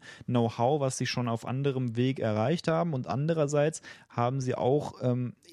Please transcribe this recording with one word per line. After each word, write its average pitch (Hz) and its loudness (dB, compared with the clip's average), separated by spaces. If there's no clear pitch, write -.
Know-how, 120 2
was 135 0
sie 127 -2
schon 123 -2
auf 113 -4
anderem 127 -2
Weg 127 0
erreicht 113 0
haben 165 0
und 127 -4
andererseits 147 0
haben 123 0
sie 127 0
auch, 135 0
ähm, 123 0